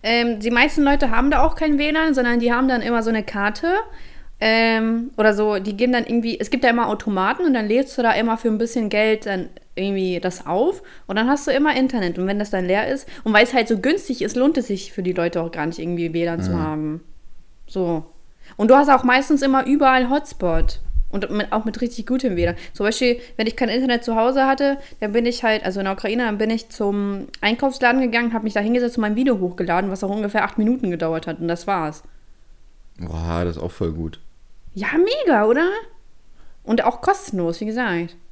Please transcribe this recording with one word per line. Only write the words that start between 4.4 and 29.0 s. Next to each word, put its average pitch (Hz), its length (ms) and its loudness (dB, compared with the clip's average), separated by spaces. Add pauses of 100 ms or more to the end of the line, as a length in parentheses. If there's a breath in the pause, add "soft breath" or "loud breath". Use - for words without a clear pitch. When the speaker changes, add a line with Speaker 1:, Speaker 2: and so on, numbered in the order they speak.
Speaker 1:
oder 214 160 6
so, 208 260 0
die 202 180 -6
geben 247 160 2
dann 233 120 0
irgendwie, 233 340 -2
es - 100 -4
gibt 262 160 0
da 247 40 6
immer 233 180 2
Automaten 208 580 -2
und 285 80 4
dann 220 140 0
lädst 254 300 0
du 262 60 -2
da 226 100 4
immer 226 240 0
für 233 120 -2
ein 214 80 0
bisschen 226 320 -2
Geld 214 360 2
dann 190 240 -4 (280)
irgendwie 190 440 -2
das 180 240 -6
auf 233 360 0 (260 loud breath)
und 196 80 -4
dann 226 140 2
hast 285 180 0
du 285 40 0
immer 294 240 2
Internet. 247 420 0
Und 185 100 -2
wenn 202 120 0
das 208 100 -4
dann 214 160 -2
leer 196 240 0
ist, - 180 -6 (160 loud breath)
und 220 100 0
weil 208 120 8
es - 80 -6
halt 233 160 2
so 226 100 2
günstig 269 420 -2
ist, 208 140 -4
lohnt 285 220 2
es 240 100 -2
sich 196 240 -6
für 185 120 -8
die 180 100 -2
Leute 170 280 -2
auch 165 100 -6
gar 151 140 -6
nicht, 165 140 -6
irgendwie 170 340 -4
W 170 120 -2
lan 170 180 -2
zu 185 80 -2
Speaker 2:
Mhm. 175 80 0
Speaker 1:
haben. 156 420 -4 (640)
So. 170 400 -4 (520 soft breath)
Und 214 120 2
du 262 60 10
hast 285 140 6
auch 262 160 6
meistens 269 360 2
immer 269 240 2
überall 262 440 4
Hotspot. 185 720 2 (280)
Und 202 220 -2
mit, 202 220 -2
auch 214 120 0
mit 220 160 -4
richtig 233 240 -4
gutem 254 300 0
W 170 100 0
lan. 175 100 0 (180 loud breath)
Zum 202 120 -2
Beispiel, 240 340 2 (180 loud breath)
wenn 220 100 0
ich 226 80 -4
kein 247 140 0
Internet 240 340 0
zu 226 140 0
Hause 254 300 4
hatte, 277 300 2 (220 loud breath)
dann 208 140 -4
bin 233 120 2
ich 240 180 -2
halt, 220 200 2
also 190 160 -2
in 196 60 -2
der 190 80 0
Ukraine, 226 320 -2
dann 208 120 -2
bin 220 120 0
ich 226 200 -4
zum 202 580 -4 (140)
Einkaufsladen 254 600 2
gegangen, 233 320 0
hab 220 100 -2
mich 214 100 -4
da 208 60 0
hingesetzt 240 380 0
und 226 40 0